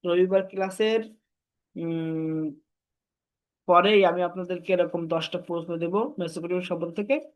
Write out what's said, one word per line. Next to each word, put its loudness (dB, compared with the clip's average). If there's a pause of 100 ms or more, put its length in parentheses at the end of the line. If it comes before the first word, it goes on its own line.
রবিবার 4
ক্লাসের, 0 (760)
উম, -4 (1200)
পরেই 8 (100)
আমি -2
আপনাদেরকে -6
এরকম 0 (140)
দশটা -2 (100)
প্রশ্ন -6 (120)
দেব -2 (260)
মেসোপটেমিয়ার -4
সভ্যতা -4
থেকে। 0 (200)